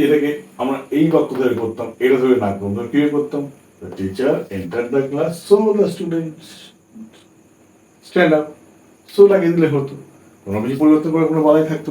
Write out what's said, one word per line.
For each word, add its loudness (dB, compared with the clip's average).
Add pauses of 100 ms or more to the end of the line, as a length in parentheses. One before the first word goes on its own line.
এটাকে 2 (320)
আমরা -4 (200)
এই 4
বাক্য 2 (100)
ধরে 0
করতাম, -8 (180)
এটা 4
ধরে 4
না -2 (100)
করতাম, -6
তাহলে -8
কিভাবে 0
করতাম? -4 (380)
The -16 (100)
teacher -2 (240)
entered -6
the 2 (100)
class, -4 (140)
so 6 (220)
the 2 (100)
students -8 (1600)
stand 2
up। -2 (680)
so 4 (100)
লাগিয়ে 2
দিলে 2
হতো, -4 (520)
কোনো -4
কিছু -4
পরিবর্তন 4
করার 2
কোনো 0
বাধাই 4
থাকতো -6